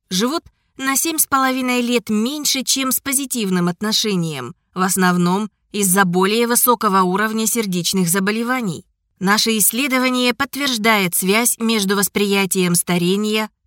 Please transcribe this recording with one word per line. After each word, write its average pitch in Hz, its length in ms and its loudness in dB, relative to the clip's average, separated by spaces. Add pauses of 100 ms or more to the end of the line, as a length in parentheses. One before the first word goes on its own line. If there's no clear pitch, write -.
(100)
живут 247 320 -2 (340)
на 262 200 -4
семь 320 200 -2
с - 100 0
половиной 254 540 0
лет 240 300 0
меньше, 262 520 -2
чем 262 300 -2
с - 80 -2
позитивным 226 680 -2
отношением, 175 840 -4 (200)
в 180 80 -2
основном 185 680 2 (220)
из-за 196 320 2
более 190 420 2
высокого 220 540 2
уровня 214 460 0
сердечных 185 640 0
заболеваний. 214 760 -2 (340)
Наше 214 380 2
исследование 254 800 0
подтверждает 226 800 0
связь 214 440 2
между 214 380 0
восприятием 196 800 0
старения 202 760 0 (180)